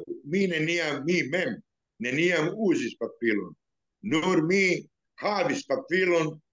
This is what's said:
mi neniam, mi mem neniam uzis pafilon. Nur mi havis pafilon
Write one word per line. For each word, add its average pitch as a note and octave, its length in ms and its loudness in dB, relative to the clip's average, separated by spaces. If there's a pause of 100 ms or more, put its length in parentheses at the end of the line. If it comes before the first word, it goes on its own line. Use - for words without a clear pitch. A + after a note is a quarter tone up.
(220)
mi F#3 260 0
neniam, D#3 560 -2
mi E3+ 200 2
mem C#3 340 -2 (420)
neniam D#3+ 540 0
uzis D3+ 420 0
pafilon. G#2+ 580 -2 (500)
Nur D#3+ 400 2
mi F#3 360 2 (380)
havis F#3 480 -2
pafilon E3 680 0 (200)